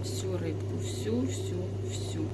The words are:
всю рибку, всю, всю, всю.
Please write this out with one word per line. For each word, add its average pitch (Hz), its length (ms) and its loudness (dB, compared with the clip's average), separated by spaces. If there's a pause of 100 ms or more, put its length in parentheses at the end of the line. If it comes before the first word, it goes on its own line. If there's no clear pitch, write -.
всю 185 340 0
рибку, - 440 0
всю, - 400 0
всю, - 360 0 (320)
всю. - 340 0 (100)